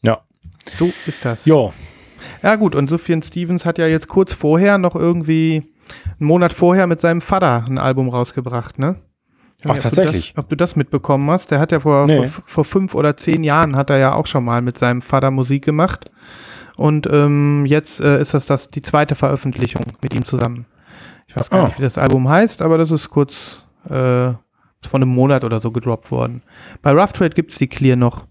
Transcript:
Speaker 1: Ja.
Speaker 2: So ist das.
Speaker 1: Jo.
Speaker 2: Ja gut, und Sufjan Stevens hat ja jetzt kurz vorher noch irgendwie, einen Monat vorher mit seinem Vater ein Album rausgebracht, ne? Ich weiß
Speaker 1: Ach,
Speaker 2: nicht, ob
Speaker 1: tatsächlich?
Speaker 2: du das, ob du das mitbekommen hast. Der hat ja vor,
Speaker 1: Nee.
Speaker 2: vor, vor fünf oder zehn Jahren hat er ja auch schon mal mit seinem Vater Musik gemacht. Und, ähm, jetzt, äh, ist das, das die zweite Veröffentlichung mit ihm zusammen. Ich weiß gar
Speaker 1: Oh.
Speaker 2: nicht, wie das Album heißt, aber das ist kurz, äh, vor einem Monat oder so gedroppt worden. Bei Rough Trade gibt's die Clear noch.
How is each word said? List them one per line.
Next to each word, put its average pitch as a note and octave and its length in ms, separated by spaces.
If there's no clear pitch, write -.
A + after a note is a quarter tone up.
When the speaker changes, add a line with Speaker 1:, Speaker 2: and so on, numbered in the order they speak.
Speaker 1:
Ja. A2+ 180
Speaker 2:
So F3 200
ist - 180
das. A#2 220
Speaker 1:
Jo. C#3+ 260
Speaker 2:
Ja G#3+ 140
gut, G3+ 180
und C#3 160
Sufjan E3 320
Stevens F3 420
hat E3+ 140
ja E3 80
jetzt D#3+ 220
kurz F#3+ 240
vorher F#3 460
noch F3+ 180
irgendwie, D#3+ 680
einen D3 100
Monat F3 240
vorher F#3 360
mit E3+ 120
seinem E3+ 200
Vater C#3 480
ein C3 100
Album C3 300
rausgebracht, B2 720
ne? E3 160
Ich - 60
weiß D3 60
Speaker 1:
Ach, A#2+ 60
Speaker 2:
nicht, B2+ 100
ob A#2 80
Speaker 1:
tatsächlich? C#3+ 360
Speaker 2:
du - 60
das, - 80
ob - 60
du D#3 60
das E3+ 200
mitbekommen C#3+ 540
hast. F#3 220
Der C#3+ 80
hat D#3+ 120
ja D#3 80
vor, C#3+ 260
Speaker 1:
Nee. C#3+ 220
Speaker 2:
vor, - 180
vor - 180
fünf F#3+ 300
oder D3 220
zehn D#3+ 280
Jahren D3+ 320
hat C#3 140
er C#3 80
ja C3+ 160
auch - 120
schon C3 180
mal A#2+ 180
mit B2 160
seinem B2 240
Vater C3+ 280
Musik C3+ 340
gemacht. D#3 460
Und, D3+ 340
ähm, C#3+ 560
jetzt, D3+ 340
äh, C#3+ 200
ist D3 140
das, C#3 120
das - 240
die C#3+ 120
zweite D3 320
Veröffentlichung C3+ 680
mit - 100
ihm C3+ 120
zusammen. A#2+ 420
Ich - 80
weiß - 120
gar F#3+ 140
Speaker 1:
Oh. C3+ 40
Speaker 2:
nicht, - 120
wie C3 40
das B2+ 140
Album C3 320
heißt, F#3+ 340
aber D#3+ 140
das D#3+ 140
ist D#3 180
kurz, - 540
äh, B2+ 440
vor - 180
einem C3 80
Monat B2+ 360
oder A2+ 160
so A2+ 100
gedroppt A#2 400
worden. A#2+ 320
Bei C#3+ 100
Rough F3+ 200
Trade E3+ 220
gibt's - 240
die C3+ 100
Clear C3 280
noch. A#2+ 340